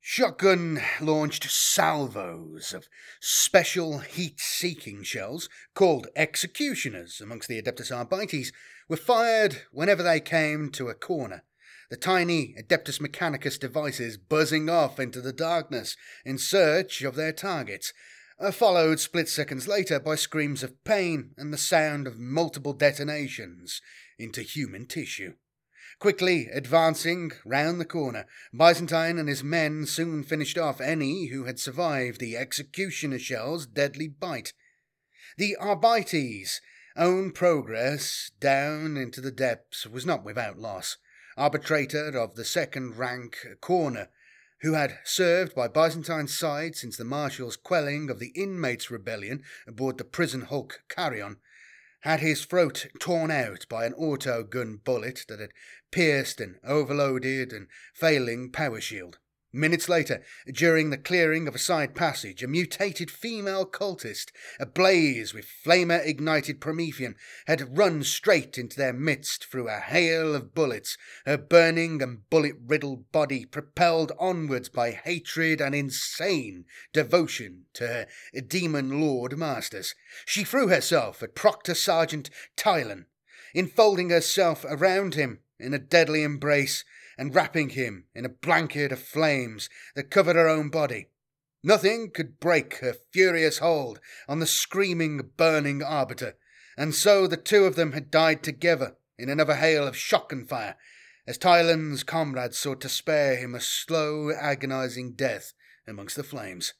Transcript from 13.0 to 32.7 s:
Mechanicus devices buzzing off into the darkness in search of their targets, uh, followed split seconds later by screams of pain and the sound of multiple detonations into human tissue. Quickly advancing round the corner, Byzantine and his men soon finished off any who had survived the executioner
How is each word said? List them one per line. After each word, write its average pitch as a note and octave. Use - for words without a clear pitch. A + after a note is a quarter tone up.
Mechanicus D3
devices B2+
buzzing D#3
off D#3+
into B2+
the B2+
darkness D#3+
in C3+
search F3+
of C3
their D#3
targets, C#3+
uh, G3
followed E3+
split -
seconds C#3
later F#3+
by D#3
screams D3
of -
pain F3+
and D3
the D3
sound D3+
of A#2
multiple C#3
detonations C#3
into A2+
human A2
tissue. -
Quickly F#3
advancing D#3+
round D3+
the D#3+
corner, C3
Byzantine E3
and D#3
his C3+
men D3+
soon D#3+
finished D#3
off D#3
any D3+
who C3
had A#2+
survived C3+
the A2+
executioner C#3